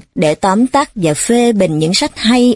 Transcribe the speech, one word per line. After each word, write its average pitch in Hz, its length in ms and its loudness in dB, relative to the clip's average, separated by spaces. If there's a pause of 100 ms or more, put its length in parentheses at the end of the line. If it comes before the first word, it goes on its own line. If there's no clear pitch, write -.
(160)
để 156 200 0
tóm 202 320 0
tắt 285 280 -2
và 165 180 -2
phê 240 380 0
bình 180 280 0
những 160 140 -2
sách 294 220 -2
hay 247 400 2